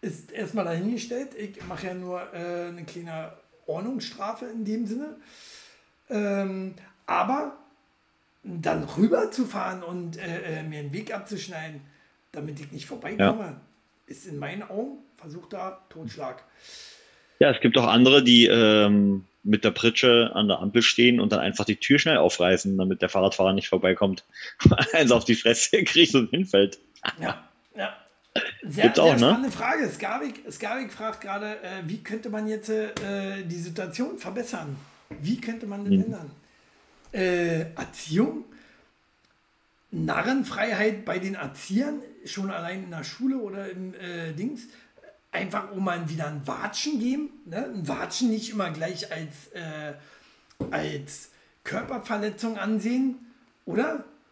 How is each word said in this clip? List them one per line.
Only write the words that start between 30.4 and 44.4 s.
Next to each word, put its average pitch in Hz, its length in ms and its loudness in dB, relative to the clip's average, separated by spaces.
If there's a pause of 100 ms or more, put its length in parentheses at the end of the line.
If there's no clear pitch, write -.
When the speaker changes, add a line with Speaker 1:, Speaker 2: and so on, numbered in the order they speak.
Speaker 1:
Skavik 226 420 -6
fragt 214 280 -8
gerade, 208 420 -8
äh, 190 240 -10
wie 214 160 -6
könnte 220 280 -8
man 214 180 -4
jetzt, 214 220 -6
äh, 214 200 -2 (560)
die 170 140 -6
Situation 185 560 -6
verbessern? 196 600 -8 (440)
Wie 196 200 -2
könnte 226 260 -8
man 202 180 -8
das 202 80 2
Speaker 2:
Mhm. 190 120 4
Speaker 1:
ändern? 185 260 -8 (840)
Äh, 175 480 0 (140)
Erziehung? - 720 -2 (1500)
Narrenfreiheit 208 1120 -2
bei 180 140 -4
den 190 160 -6
Erziehern, 196 680 -4 (240)
schon 196 260 -8
allein 180 340 -8
in 180 60 -14
der 160 120 -10
Schule 262 360 -4
oder 196 320 -8
im, 185 240 -10
äh, 170 380 -10
Dings, 202 360 -8 (640)